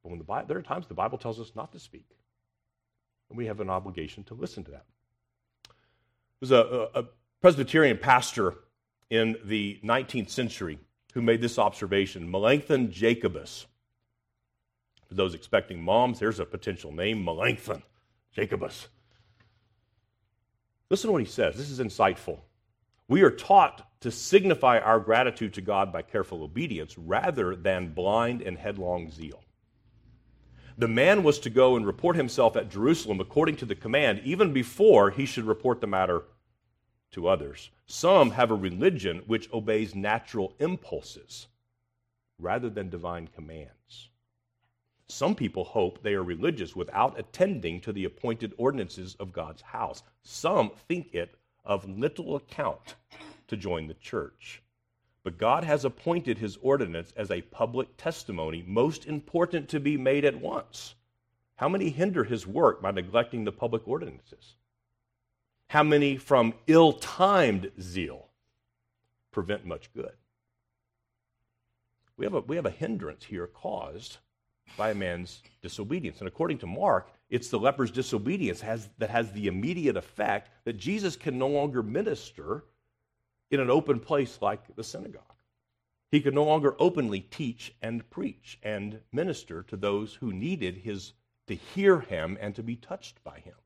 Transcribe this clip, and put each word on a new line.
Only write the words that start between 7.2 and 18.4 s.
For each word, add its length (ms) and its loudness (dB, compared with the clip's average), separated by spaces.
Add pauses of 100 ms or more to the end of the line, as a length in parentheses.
Presbyterian 560 6
pastor 580 4 (540)
in 360 2
the 380 -2
nineteenth 460 -2
century 500 -6 (360)
who 80 -4
made 180 4
this 180 -2
observation, 720 0
Melanchthon 600 2
Jacobus. 760 -2 (1400)
For 60 -16
those 200 0
expecting 480 -2
moms, 360 2
there's 200 -2
a 60 -4
potential 480 -8
name, 320 -4
Melanchthon 580 -4 (500)
Jacobus. 560 -6 (2000)